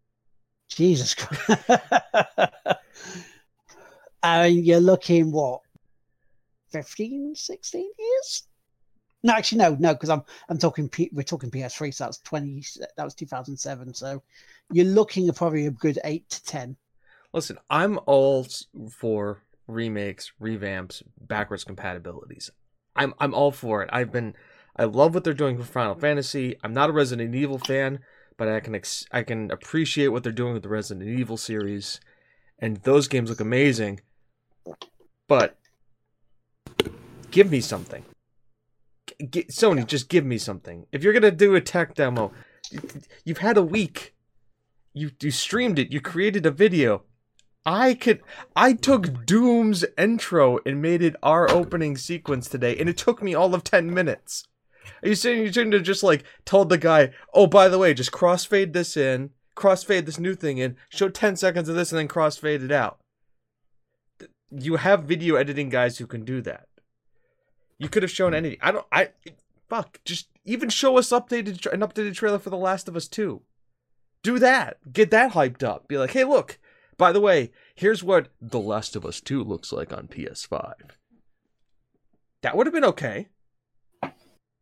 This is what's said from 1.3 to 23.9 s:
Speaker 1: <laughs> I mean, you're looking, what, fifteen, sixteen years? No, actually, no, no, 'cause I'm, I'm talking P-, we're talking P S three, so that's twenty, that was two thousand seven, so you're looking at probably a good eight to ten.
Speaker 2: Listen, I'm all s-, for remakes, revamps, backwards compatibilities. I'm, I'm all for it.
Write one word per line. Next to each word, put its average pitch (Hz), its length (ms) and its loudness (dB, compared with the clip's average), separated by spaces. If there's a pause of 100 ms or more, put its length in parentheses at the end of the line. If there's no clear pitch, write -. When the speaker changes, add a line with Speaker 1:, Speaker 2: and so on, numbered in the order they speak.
Speaker 1:
<laughs> - 1120 0 (1400)
I 170 280 4
mean, 175 140 4
you're 170 160 6
looking, 175 520 4
what, 139 300 -4 (1080)
fifteen, 269 640 -8
sixteen 370 640 -12
years? 494 460 -4 (800)
No, 233 100 4
actually, 220 260 0
no, 165 200 6
no, 160 160 4
'cause 156 140 -6
I'm, 151 140 0 (260)
I'm 170 80 -4
talking 151 320 -2
P-, - 240 -4
we're 143 100 -6
talking 123 280 -10
P 131 100 -8
S 127 140 -10
three, 147 160 -8
so 135 140 -10
that's 117 140 -12
twenty, 143 440 -10 (340)
that 151 60 -8
was 139 100 -12
two 156 140 -14
thousand 131 300 -12
seven, 127 360 -12
so 135 300 -12 (480)
you're 170 140 4
looking 190 440 2
at 147 60 0
probably 156 320 -2
a 147 40 -4
good 151 320 -2
eight 156 260 -8
to - 140 -14
ten. 131 320 -12 (580)
Speaker 2:
Listen, - 240 -6 (120)
I'm 180 380 0
all 135 380 4
s-, - 200 -14 (260)
for 104 520 -6 (240)
remakes, 107 640 -8 (100)
revamps, 98 640 -10 (160)
backwards 104 440 -8
compatibilities. 87 840 -14 (460)
I'm, 135 240 -2
I'm 139 140 -2
all 143 180 2
for 110 320 -4
it. - 100 -12